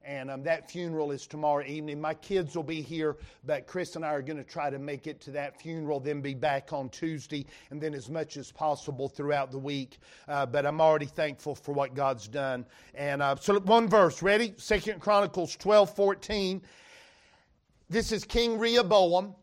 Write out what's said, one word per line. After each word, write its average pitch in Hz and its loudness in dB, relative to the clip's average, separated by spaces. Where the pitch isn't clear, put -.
and, 139 -8
um, 135 -8
that 165 -2
funeral 160 -4
is 139 -8
tomorrow 147 0
evening. 151 -8
My 156 -4
kids 180 -2
will 165 -2
be 156 -6
here, 151 -2
but 139 -4
Chris 180 -6
and 165 -8
I 151 -2
are 143 -2
gonna 143 -10
try 147 -6
to 139 -6
make 143 -10
it 151 -10
to 143 -16
that 143 -8
funeral, 156 -4
then 143 -4
be 139 -6
back 139 -2
on 135 -6
Tuesday, 151 -8
and 147 -12
then 151 -6
as 127 -12
much 156 -6
as 139 -12
possible 139 -2
throughout 143 -2
the 135 -8
week. 135 -8
Uh, 143 0
but 139 0
I'm 151 0
already 156 6
thankful 147 -4
for - -10
what 139 0
God's 131 -2
done. 131 -4
And, 143 -2
uh, 139 2
so 202 2
one 220 6
verse, 185 6
ready? 208 2
Second 208 -2
Chronicles 202 2
twelve 202 6
fourteen. 196 0
This 214 0
is 214 -4
King 233 2
Rehoboam 202 4